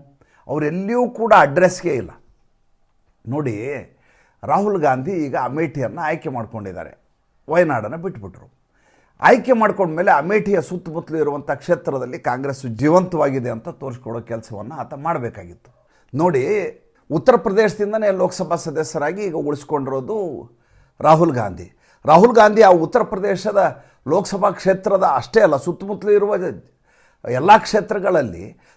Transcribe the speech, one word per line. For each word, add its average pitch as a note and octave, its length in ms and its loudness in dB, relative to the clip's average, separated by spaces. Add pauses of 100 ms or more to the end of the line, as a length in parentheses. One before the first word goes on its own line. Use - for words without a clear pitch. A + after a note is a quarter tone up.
(480)
ಅವರೆಲ್ಲಿಯೂ F#3+ 600 -2
ಕೂಡ A3 280 0
ಅಡ್ರೆಸ್ಗೆ D#3+ 560 2
ಇಲ್ಲ. G2+ 160 -6 (1200)
ನೋಡಿ, C3 260 -4 (880)
ರಾಹುಲ್ F#3+ 380 0
ಗಾಂಧಿ C3+ 280 0
ಈಗ D3+ 260 -4
ಅಮೇಠಿಯನ್ನು C3+ 640 -4
ಆಯ್ಕೆ D#3 280 -4
ಮಾಡ್ಕೊಂಡಿದ್ದಾರೆ, G#2 680 -10 (500)
ವಯನಾಡನ್ನು D3 500 0
ಬಿಟ್ಬಿಟ್ರು. E3 540 -14 (680)
ಆಯ್ಕೆ A#3+ 320 4
ಮಾಡ್ಕೊಂಡ್ಮೇಲೆ F#3+ 580 2
ಅಮೇಠಿಯ F3+ 520 2
ಸುತ್ತಮುತ್ತಲೂ D#3+ 560 -8
ಇರುವಂಥ D3 320 -2
ಕ್ಷೇತ್ರದಲ್ಲಿ C#3 680 -4
ಕಾಂಗ್ರೆಸ್ C3+ 480 -6
ಜೀವಂತವಾಗಿದೆ C#3+ 840 0
ಅಂತ A2+ 180 -10
ತೋರಿಸ್ಕೊಡೋ A#2+ 520 -12
ಕೆಲಸವನ್ನು A2+ 540 -12
ಆತ C3+ 200 -12
ಮಾಡಬೇಕಾಗಿತ್ತು. B2+ 920 -10 (280)
ನೋಡಿ, D3 300 0 (680)
ಉತ್ತರ G#3 260 4
ಪ್ರದೇಶದಿಂದನೇ G#3 720 0
ಲೋಕಸಭಾ F3+ 460 -2
ಸದಸ್ಯರಾಗಿ D#3 680 -4
ಈಗ F3 140 -6
ಉಳಿಸ್ಕೊಂಡಿರೋದು D3 1120 -6 (500)
ರಾಹುಲ್ D#3+ 320 4
ಗಾಂಧಿ. G2 400 -6 (320)
ರಾಹುಲ್ F3+ 280 6
ಗಾಂಧಿ G#3+ 300 6
ಆ G3+ 60 10
ಉತ್ತರ F3 340 4
ಪ್ರದೇಶದ F#3+ 840 -2 (240)
ಲೋಕಸಭಾ G3 420 0
ಕ್ಷೇತ್ರದ F#3+ 540 0 (100)
ಅಷ್ಟೇ C3 260 2
ಅಲ್ಲ, E3 160 6
ಸುತ್ತಮುತ್ತಲೂ F#3+ 560 -4
ಇರುವ G#3 220 4 (960)
ಎಲ್ಲ C3 280 0
ಕ್ಷೇತ್ರಗಳಲ್ಲಿ F3+ 1000 -2 (180)